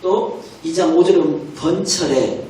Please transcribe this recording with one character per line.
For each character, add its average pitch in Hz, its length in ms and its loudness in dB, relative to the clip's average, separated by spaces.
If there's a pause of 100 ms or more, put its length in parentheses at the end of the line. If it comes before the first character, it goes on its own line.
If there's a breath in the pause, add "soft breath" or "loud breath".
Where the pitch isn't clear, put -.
또 196 400 -2 (240 loud breath)
이 165 80 -4
장 170 240 2
오 180 60 6
절에 190 140 6
보면 - 380 -2
번철에 156 960 -2